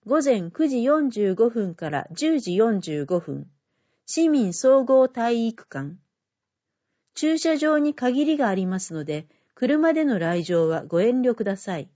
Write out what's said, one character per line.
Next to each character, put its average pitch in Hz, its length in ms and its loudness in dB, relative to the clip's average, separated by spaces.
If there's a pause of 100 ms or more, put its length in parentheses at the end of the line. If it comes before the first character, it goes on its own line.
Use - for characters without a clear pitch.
午 285 180 2
前 202 280 0
九 311 160 0
時 254 160 -2
四 294 260 2
十 208 240 0
五 226 160 2
分 208 240 -4
か 165 160 -8
ら 143 220 -4
十 302 280 0
時 180 160 -4
四 214 240 2
十 151 260 -4
五 175 140 0
分。 143 300 -10 (560)
市 330 240 0
民 233 240 2
総 262 320 4
合 262 240 4
体 233 380 -2
育 226 200 -10
館。 143 280 -10 (1200)
駐 311 240 0
車 320 180 0
場 302 220 2
に 294 160 -2
限 254 300 0
り 311 120 0
が 262 100 0
あ 196 80 0
り 190 120 -2
ま 185 120 -4
す - 140 -10
の 156 100 -6
で、 151 240 -8 (280)
車 302 380 2
で 311 120 0
の 233 140 0
来 170 240 0
場 165 260 2
は 160 160 -2
ご 165 160 0
遠 247 200 2
慮 247 120 2
く 226 100 -6
だ 196 140 -4
さ 180 220 -8
い。 - 160 -12